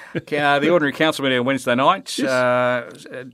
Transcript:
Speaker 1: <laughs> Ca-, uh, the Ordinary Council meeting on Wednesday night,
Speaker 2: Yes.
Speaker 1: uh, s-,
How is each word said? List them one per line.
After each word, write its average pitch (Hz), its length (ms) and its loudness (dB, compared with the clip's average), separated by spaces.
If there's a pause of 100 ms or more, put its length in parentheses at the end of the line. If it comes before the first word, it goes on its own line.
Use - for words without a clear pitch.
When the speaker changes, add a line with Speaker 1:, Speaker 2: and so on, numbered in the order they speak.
(120)
Speaker 1:
<laughs> 165 140 -8
Ca-, 151 100 -4
uh, 143 220 2
the 151 100 0
Ordinary 151 240 2
Council 156 300 0
meeting 131 160 2
on 120 60 0
Wednesday 131 280 0
night, 160 460 0
Speaker 2:
Yes. 135 100 -2
Speaker 1:
uh, 123 640 0
s-, - 140 -20 (260)